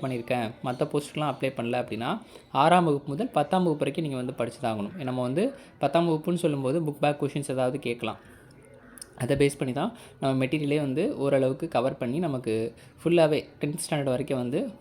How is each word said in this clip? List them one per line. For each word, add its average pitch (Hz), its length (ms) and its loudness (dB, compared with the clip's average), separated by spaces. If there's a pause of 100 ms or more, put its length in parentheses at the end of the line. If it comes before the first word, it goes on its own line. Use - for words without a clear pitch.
பண்ணியிருக்கேன், 123 440 -2 (160)
மத்த 131 280 -2
போஸ்ட்டுக்கெல்லாம் 147 420 -2
அப்ளை 131 240 -2
பண்ணல 123 240 0
அப்படின்னா, 120 380 -4 (320)
ஆறாம் 165 340 6
வகுப்பு 143 240 2
முதல் 170 280 -2
பத்தாம் 180 260 2
வகுப்பு 151 200 2
வரைக்கும் 143 200 -2
நீங்க 135 180 -4
வந்து 127 120 -6
படிச்சு 117 280 -4
தான் 117 140 0
ஆகணும். 107 340 -6
நம்ம 127 120 -2
வந்து 135 240 0 (340)
பத்தாம் 165 300 2
வகுப்புன்னு 165 360 0
சொல்லும்போது 143 360 0
புக் 147 180 -4
பேக் 147 240 2
கொஸ்டின்ஸ் 143 340 -2
ஏதாவது 131 220 0
கேட்கலாம். 117 380 -4 (1000)
அதை 135 200 0
பேஸ் 143 220 2
பண்ணி 131 140 -2
தான் 170 200 -2 (260)
நம்ம 135 260 2
மெட்டீரியலே 151 420 0
வந்து 143 300 0
ஓரளவுக்கு 135 500 2
கவர் 131 300 0
பண்ணி 131 220 -2
நமக்கு 120 540 -2 (300)
ஃபுல்லாவே 160 420 4 (160)
டென்த் 151 240 -4
ஸ்டாண்டர்ட் 139 300 0
வரைக்கும் 135 220 -2
வந்து 143 440 -4